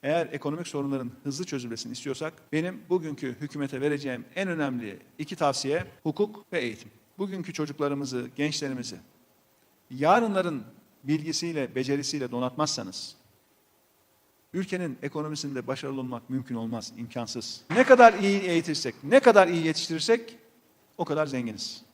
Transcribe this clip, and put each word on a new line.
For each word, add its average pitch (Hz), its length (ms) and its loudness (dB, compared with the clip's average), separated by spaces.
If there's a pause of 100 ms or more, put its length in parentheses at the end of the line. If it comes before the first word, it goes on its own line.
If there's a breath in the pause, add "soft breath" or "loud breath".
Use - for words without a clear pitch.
Eğer 156 300 0
ekonomik 147 360 -6
sorunların 139 420 -4 (120)
hızlı 143 220 -6
çözülmesini 120 480 -8
istiyorsak, 139 400 -8 (200)
benim 165 360 -2
bugünkü 156 520 -2
hükümete 143 400 -4
vereceğim 139 440 -2 (100)
en 190 140 -2
önemli 127 500 -4 (200)
iki 156 180 -8
tavsiye 147 480 0 (180)
hukuk 208 500 -4
ve 175 80 -2
eğitim. 117 300 -8 (280)
Bugünkü 190 340 -6
çocuklarımızı, 143 760 -4 (100)
gençlerimizi 139 600 -4 (920)
yarınların 180 720 2 (420)
bilgisiyle, 151 680 -2
becerisiyle 135 560 -2
donatmazsanız, 123 840 -4 (1400)
ülkenin 180 500 -4
ekonomisinde 143 640 -6
başarılı 135 340 -6
olmak 127 300 -8
mümkün 131 240 -4
olmaz, 113 420 -6
imkansız. 117 720 -8
Ne 233 140 6
kadar 247 280 12
iyi 202 280 2
eğitirsek, 165 540 -2 (100)
ne 233 160 6
kadar 214 280 8
iyi 170 180 2
yetiştirirsek 165 720 0 (600)
o 170 60 -2
kadar 156 220 0
zenginiz. 120 560 -6 (100)